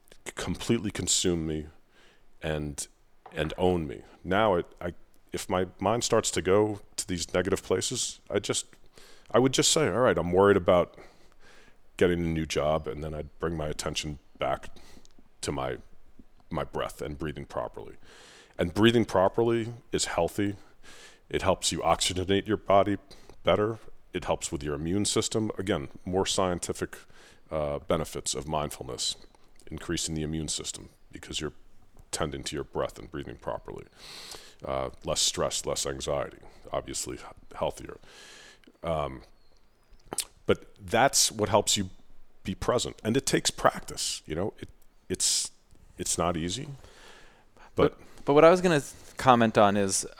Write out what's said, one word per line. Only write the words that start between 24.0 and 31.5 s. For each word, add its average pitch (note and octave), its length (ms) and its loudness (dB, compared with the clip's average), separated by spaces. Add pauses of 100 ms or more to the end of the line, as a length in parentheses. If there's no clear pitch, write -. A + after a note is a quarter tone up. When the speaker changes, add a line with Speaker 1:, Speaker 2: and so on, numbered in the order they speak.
Speaker 1:
It F2 120 -6
helps - 260 -2
with D#2 100 -4
your D2 140 -4
immune F2 300 0
system. A2 520 0
Again, F#2 300 -2 (180)
more F#2 200 0
scientific, F#2 720 -2 (520)
uh, D2 300 -4
benefits D2+ 560 -4
of C#2+ 120 -8
mindfulness, D2 680 -6 (540)
increasing D#2+ 440 -6
the D#2 80 -2
immune D#2 280 -4
system - 400 -8 (220)
because - 300 -10
you're D2 120 -6 (580)